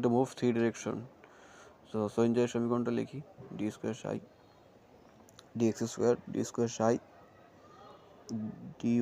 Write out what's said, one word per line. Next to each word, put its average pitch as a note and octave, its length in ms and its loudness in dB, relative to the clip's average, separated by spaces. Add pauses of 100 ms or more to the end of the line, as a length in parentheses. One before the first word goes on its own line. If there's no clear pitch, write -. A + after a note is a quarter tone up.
to B2 100 4
move B2+ 220 4
three B2 200 2
direction। A2+ 380 0 (920)
So, G#2+ 80 -6 (160)
শ্রোডিঞ্জারের A#2 400 4
সমীকরণটা A#2+ 460 0
লিখি, C3+ 200 -6 (380)
ডি G2+ 80 -4 (100)
স্কয়ার A2+ 260 -6
psi, G#2 160 -4 (1400)
ডি A2+ 140 4
এক্স - 100 -4 (120)
স্কয়ার, A#2+ 220 4 (180)
ডি - 160 0
স্কয়ার A#2 280 -2
psi, A2+ 180 4 (1800)
ডি A#2 220 0